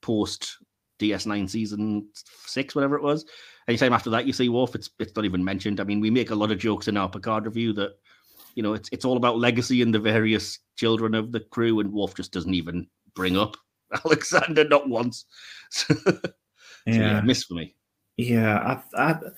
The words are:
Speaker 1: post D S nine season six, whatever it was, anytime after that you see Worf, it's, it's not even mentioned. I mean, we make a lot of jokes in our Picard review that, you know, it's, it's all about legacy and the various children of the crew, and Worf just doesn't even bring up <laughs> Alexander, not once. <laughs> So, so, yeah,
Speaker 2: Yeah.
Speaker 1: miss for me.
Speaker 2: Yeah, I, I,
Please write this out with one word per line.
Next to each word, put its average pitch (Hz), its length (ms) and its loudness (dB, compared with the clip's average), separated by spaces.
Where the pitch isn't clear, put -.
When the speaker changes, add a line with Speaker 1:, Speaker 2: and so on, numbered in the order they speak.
Speaker 1:
post - 580 -2
D 104 140 2
S 95 120 -4
nine 104 220 -2
season 107 640 -4
six, - 640 -10
whatever 143 200 0
it 151 80 -4
was, 147 200 0
anytime 120 260 2
after 117 160 2
that 117 160 0
you 131 80 -2
see 123 160 0
Worf, 123 240 0
it's, - 240 -10
it's - 180 -8
not 107 100 -2
even 92 180 0
mentioned. 98 360 -4
I 98 40 -4
mean, 101 160 -2
we 107 100 0
make 117 220 2
a 107 40 -2
lot 107 160 0
of 101 60 0
jokes 104 300 -2
in 104 100 -2
our 95 100 0
Picard 107 380 -4
review 117 280 -2
that, 101 260 -4
you 117 80 -4
know, 104 100 0
it's, - 180 -8
it's 127 140 -6
all 127 120 2
about 120 200 2
legacy 123 460 2
and 113 100 4
the 110 60 4
various 110 580 2
children 113 380 0
of 113 180 -2
the 113 100 -4
crew, 113 400 0
and 101 120 -4
Worf 101 220 -4
just - 160 -10
doesn't 90 240 -2
even 85 320 -4
bring 90 240 0
up 104 200 0
<laughs> - 140 -6
Alexander, 156 640 4
not 143 220 4
once. 120 400 -2
<laughs> - 60 -20
So, - 240 0
so, - 260 0
yeah, 113 120 4
Speaker 2:
Yeah. 107 60 2
Speaker 1:
miss 123 220 2
for 87 120 -10
me. 80 200 -10
Speaker 2:
Yeah, 117 640 2
I, 127 80 0
I, 156 160 0